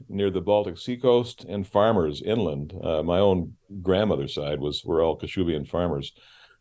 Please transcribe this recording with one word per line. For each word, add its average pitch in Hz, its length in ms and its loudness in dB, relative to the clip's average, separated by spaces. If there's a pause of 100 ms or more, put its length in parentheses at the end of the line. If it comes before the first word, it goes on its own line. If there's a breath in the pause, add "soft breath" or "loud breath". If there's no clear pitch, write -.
near 101 220 -2
the 92 100 -2
Baltic 104 380 0
Sea 123 180 -6
coast 120 480 2
and 95 220 -6
farmers 95 560 2
inland. 80 500 -2 (100)
Uh, 80 200 0
my 85 160 0
own 95 380 2 (260)
grandmother's 90 520 0
side 73 240 -4
was, 73 280 -4
were 82 160 2
all 80 160 2
Kashubian 80 500 -4
farmers. 82 460 -2 (460 soft breath)